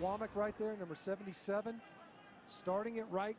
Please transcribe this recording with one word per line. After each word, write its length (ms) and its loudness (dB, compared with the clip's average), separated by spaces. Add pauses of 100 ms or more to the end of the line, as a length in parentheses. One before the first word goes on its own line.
Womack 340 2
right 240 2
there, 200 2
number 160 -4
seventy-seven. 840 0 (680)
Starting 520 2
at 100 -2
right 280 2